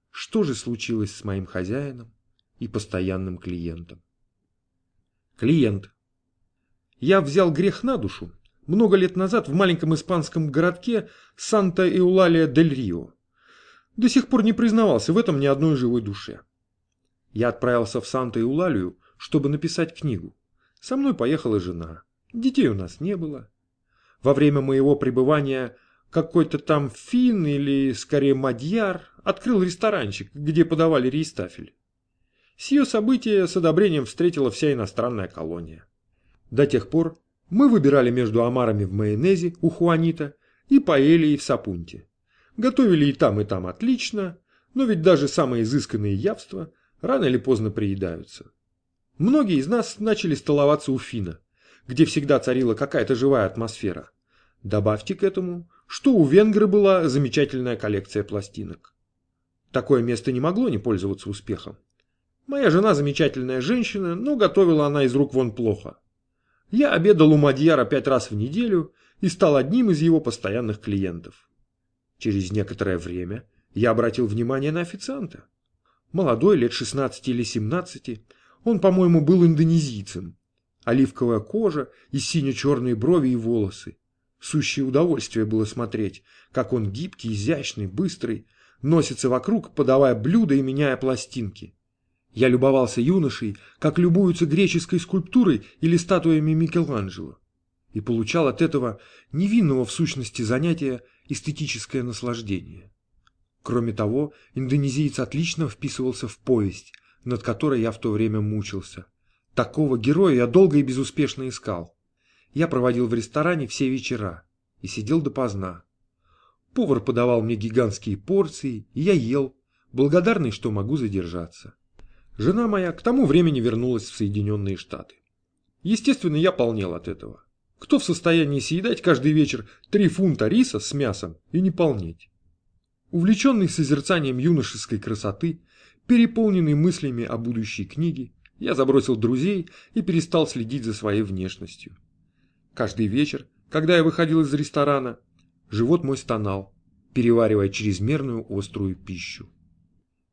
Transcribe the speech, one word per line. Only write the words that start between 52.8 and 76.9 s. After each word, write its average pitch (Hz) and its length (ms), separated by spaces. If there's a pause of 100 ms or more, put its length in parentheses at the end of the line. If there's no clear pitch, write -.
живая 127 300
атмосфера. 95 640 (540)
Добавьте 104 520
к 170 80
этому, 180 460 (180)
что - 280
у 175 100
венгра 208 420
была 190 440
замечательная 127 640
коллекция 101 480
пластинок. 98 680 (800)
Такое 127 280
место 120 320
не 123 80
могло 190 300
не 120 80
пользоваться 101 500
успехом. - 480 (720)
Моя 269 240
жена 190 240
замечательная 139 680
женщина, 196 540
но 254 220
готовила 170 500
она 143 180
из 123 100
рук 139 200
вон 123 180
плохо. - 460 (720)
Я 285 220
обедал 156 360
у 151 60
мадьяра 143 480
пять 135 220
раз 131 240
в 110 40
неделю 165 600 (260)
и 190 80
стал 156 280
одним 190 340
из 151 100
его 160 200
постоянных 107 600
клиентов. 90 680 (640)
Через 98 340
некоторое 101 460
время 90 480 (300)
я 113 160
обратил 117 360
внимание 131 460
на 175 80
официанта. 202 640 (680)
Молодой, 165 440
лет 120 160
шестнадцати 131 560